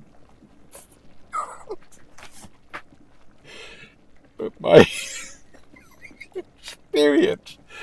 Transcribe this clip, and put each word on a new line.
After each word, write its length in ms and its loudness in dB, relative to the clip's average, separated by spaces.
But 240 -8
my 260 10
<laughs> 1500 -14
experience 1200 0